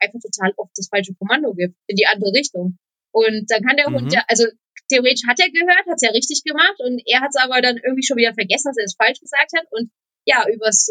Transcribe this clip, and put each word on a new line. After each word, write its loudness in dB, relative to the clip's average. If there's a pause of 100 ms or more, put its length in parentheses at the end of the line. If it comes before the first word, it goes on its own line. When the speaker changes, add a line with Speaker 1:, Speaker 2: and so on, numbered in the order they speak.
Speaker 1:
einfach -2
total -2
oft -10
das -10
falsche -2
Kommando -2
gibt, -4 (120)
in -4
die 4
andere 2
Richtung. -2 (360)
Und 2
dann 0
kann 2
der 2
Hund -2
Speaker 2:
Mhm. -4
Speaker 1:
ja, 2
also 4 (460)
theoretisch 2
hat 0
er 4
gehört, 2
hat's -2
ja 2
richtig -2
gemacht 0
und -4
er 2
hat's -4
aber 2
dann 2
irgendwie -2
schon -2
wieder -2
vergessen, -2
dass -6
er -2
es -10
falsch 0
gesagt -4
hat. -4
Und -6 (360)
ja, 2
übers 0